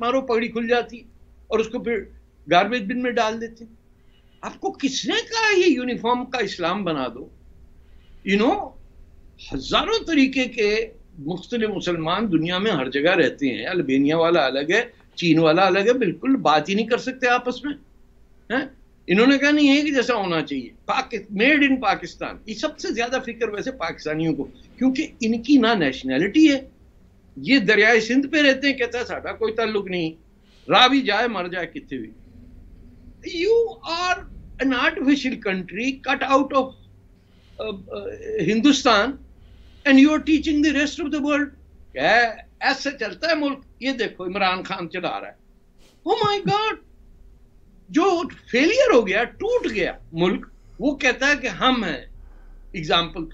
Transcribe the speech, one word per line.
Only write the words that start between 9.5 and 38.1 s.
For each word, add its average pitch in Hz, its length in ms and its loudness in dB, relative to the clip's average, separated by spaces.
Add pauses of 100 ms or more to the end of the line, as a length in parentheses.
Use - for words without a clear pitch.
हजारों 294 520 0
तरीके 269 400 2
के 220 460 -2 (280)
मुख्तलिफ 180 500 -4
मुसलमान 175 580 -2
दुनिया 175 320 0
में 214 120 0
हर 135 180 0
जगह 143 240 2
रहते 143 340 2
हैं। 113 180 -4
अल्बानिया 147 520 2
वाला 165 280 4
अलग 139 260 -2
है, 233 220 0 (240)
चीन 165 220 4
वाला 165 240 6
अलग 196 240 4
है, 247 60 4
बिल्कुल 254 420 0
बात 156 340 2
ही 196 60 -2
नहीं 220 120 0
कर 240 100 0
सकते 254 300 -4
आपस 247 380 0
में, 285 100 -6 (760)
हैं? - 340 -6 (240)
इन्होंने 240 280 6
कहा, 277 140 2
"नहीं, 294 160 4
है 277 140 6
कि 302 100 -2
जैसा 254 220 0
होना 180 280 -2
चाहिए।" 131 320 -8 (180)
पाकि-, 208 460 -6
made 285 300 4
in 262 100 2
पाकिस्तान। 170 680 -4
ये 220 80 -10
सबसे 302 380 -6
ज्यादा 247 260 -4
फिक्र 233 300 -6
वैसे 208 220 -8
पाकिस्तानियों 160 640 -4
को, 139 100 -6 (340)
क्योंकि 262 360 -2 (100)
इनकी 233 340 2
ना 226 180 4
nationality 156 720 2
है, 269 240 0 (680)
ये 156 200 2
दरियाए 214 400 4
सिंध 254 280 0
पे 311 140 0
रहते 269 260 2
हैं, 262 100 0
कहता 240 220 -4
है, 247 60 -6
"साडा 156 260 -8
कोई 220 200 -4
ताल्लुक 220 380 -2
नहीं, 165 260 -4 (540)
रावी 254 320 6
जाए, 220 260 0
मर 185 220 -4
जाए, 175 160 -6
कितने 143 320 -12
भी।" 110 120 -10 (1400)
You 453 320 2 (140)
are 359 280 -2 (440)
an 262 220 2
artificial 277 640 0
country 185 440 -4 (160)
cut 269 240 -2
out 277 260 2
of, 262 120 0 (920)
uh, 107 140 -6
uh, 190 720 -8